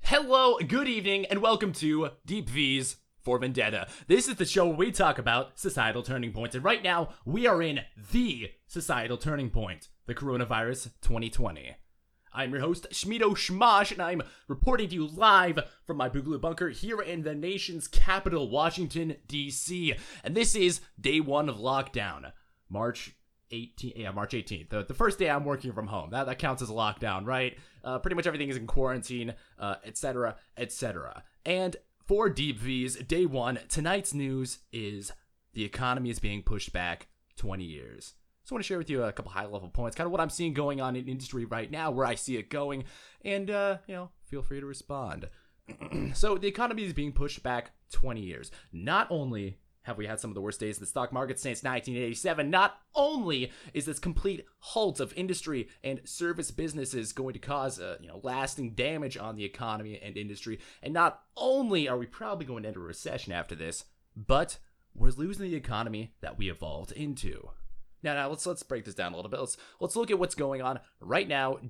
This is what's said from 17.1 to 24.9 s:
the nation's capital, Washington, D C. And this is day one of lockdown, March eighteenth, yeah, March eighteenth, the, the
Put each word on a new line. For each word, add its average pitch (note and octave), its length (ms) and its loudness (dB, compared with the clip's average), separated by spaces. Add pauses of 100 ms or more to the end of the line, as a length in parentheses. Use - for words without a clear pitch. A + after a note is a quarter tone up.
the D3+ 100 -2
nation's F3 540 -4
capital, F3 640 10
Washington, D#3+ 640 0 (100)
D C#3+ 240 -4
C. E3+ 460 -2 (280)
And E3 140 0
this A3+ 180 8
is F3+ 260 4 (200)
day D3+ 200 4
one D3 280 2
of B2 60 -4
lockdown, G#2 800 -2 (360)
March A2+ 460 -4 (380)
eighteenth, A#2+ 420 -10
yeah, G#2 160 -6
March G2+ 220 -4
eighteenth, G2+ 360 -6
the, G#2+ 140 -2
the - 100 -8